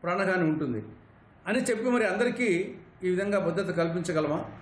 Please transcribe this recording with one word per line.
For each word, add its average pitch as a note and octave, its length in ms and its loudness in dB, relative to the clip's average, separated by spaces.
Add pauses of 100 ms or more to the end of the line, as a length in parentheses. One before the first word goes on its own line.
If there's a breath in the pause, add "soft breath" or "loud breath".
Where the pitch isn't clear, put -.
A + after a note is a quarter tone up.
ప్రాణహాని F#3 400 0
ఉంటుంది C#3+ 400 0 (640)
అని A3+ 120 2
చెప్పి B3 300 0
మరి A#3+ 180 2
అందరికీ G#3 680 2 (280)
ఈ F3+ 60 0
విధంగా G3 300 2
భద్రత E3+ 360 -2
కల్పించగలమా? E3 720 0 (160)